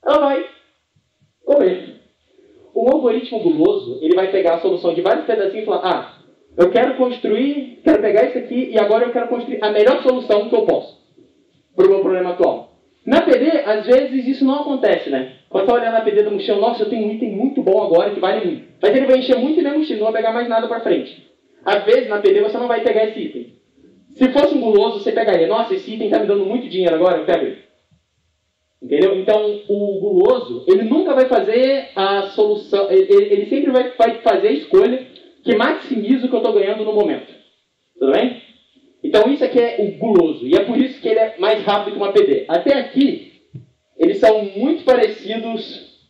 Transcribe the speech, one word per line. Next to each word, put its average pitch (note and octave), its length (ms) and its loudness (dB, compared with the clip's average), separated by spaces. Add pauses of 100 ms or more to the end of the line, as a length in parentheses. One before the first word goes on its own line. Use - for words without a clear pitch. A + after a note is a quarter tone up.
Ela D4 140 2
vai C#4 320 0 (920)
comer. - 580 0 (760)
Um A#3+ 140 0
algoritmo B3+ 520 -2
guloso, F4+ 600 0
ele D#3+ 120 2
vai F#3+ 160 0
pegar F3 260 0
a E3+ 40 -4
solução F3 320 -2
de E3+ 80 -4
vários G3 240 -2
pedacinhos G#3 380 -4
e - 20 -8
falar, F#3 180 -2
"Ah, E3 400 -6 (360)
eu F3+ 120 4
quero B3+ 280 0
construir, B3+ 840 -4
quero - 200 2
pegar G#3+ 260 2
isso - 80 -6
aqui A#3+ 340 -6
e G#3+ 80 0
agora G#3+ 280 2
eu A#3+ 60 -6
quero A#3+ 160 -4
construir A#3+ 360 -6
a G#3 80 0
melhor G#3+ 300 4
solução A#3 480 0
que - 40 -4
eu - 120 2
posso - 320 -2 (760)
pro F#3 140 4
meu G3 120 4
problema F#3 320 -2
atual." - 440 -2 (300)
Na D#4 160 4
P D4+ 160 4
D, C#4+ 100 2 (120)
às G#3+ 260 -2
vezes, B3+ 400 2
isso C4+ 180 -2
não C#4 160 0
acontece, B3 480 -2
né? B2+ 300 -6 (100)
Quando F#3+ 160 -2
você A#3+ 80 2
olhar A#3 180 0
na A3+ 120 0
P G#3 80 0
D G#3 120 2
da G#3 80 0
mochila, G3+ 300 -2
"Nossa, A#3 220 0
eu G3+ 80 -4
tenho G#3+ 180 -4
um A3 40 -6
item A3+ 220 -6
muito B3 280 -2
bom G3 200 2
agora F3 300 2
que G3 80 -6
vale F#3+ 240 -2
muito." D#3 240 -6 (140)
Mas G#3 120 2
ele C4 120 2
vai C4 140 4
encher B3 180 0
muito D4+ 200 0
e - 40 0
vai C#4+ 160 -2
mochila, C#4 220 -4
não A3 120 -2
vai A3+ 80 -2
pegar A3+ 140 -2
mais A#3+ 160 -4
nada A#3 180 -2
pra A#3 120 -6
frente. - 460 -4 (380)
Às G3+ 200 0
vezes, A3 260 2
na G#3 100 -2
P G3 100 2
D, G#3 120 4
você G#3+ 160 -2
não A#3+ 100 -4
vai A#3 160 -2
pegar A3 220 2
esse - 120 -8
item. - 380 -12 (540)
Se B3+ 220 0
fosse D4 220 2
um B3+ 60 0
guloso, G#3 400 2
você A3 120 -4
pegaria, F#3 340 2
"Nossa, A#3 280 -2
esse - 200 -8
item G#3+ 160 -4
tá - 80 0
me G#3 80 -2
dando G3+ 180 0
muito A3+ 240 -6
dinheiro F3 260 2
agora, E3+ 240 4
eu D#3 60 -4
pego D#3+ 200 0
ele." - 240 -10 (1120)
Entendeu? E3 380 0
Então, G#3 480 0
o G3+ 320 -2
guloso, G3+ 680 0
ele G3 160 4
nunca C#4+ 320 0
vai C4 120 4
fazer B3+ 680 0
a G3 360 -2
solução, G#3 600 -2
ele, F#3+ 220 4
ele, G3+ 200 6
ele G3+ 140 0
sempre C#4 240 -2
vai, B3+ 200 0
vai A3 320 0
fazer F#3+ 260 2
a B3 40 2
escolha B3 540 2 (360)
que A#3+ 140 0
maximiza B3 720 -2
o - 40 -2
que A#3+ 60 -2
eu - 60 0
tô A3+ 100 -6
ganhando G#3 320 0
no - 80 -4
momento. F3 400 -2 (680)
Tudo C#3 140 2
bem? A#3+ 280 0 (640)
Então, G#3+ 300 2
isso C#4+ 120 0
aqui B3 160 2
é A#3 200 0
o G3 180 -4
guloso. F3 480 0
E - 80 0
é G3+ 100 4
por A#3+ 140 -4
isso C4 220 -2
que - 80 -4
ele - 100 2
é A3 200 -2
mais G#3 260 0
rápido - 300 -2
que - 40 -10
uma G3 140 -4
P G3+ 120 4
D. - 240 0
Até F3 260 2
aqui, - 680 -2 (540)
eles F3+ 220 2
são G#3+ 260 4
muito A#3 400 -4
parecidos. A3+ 1300 -2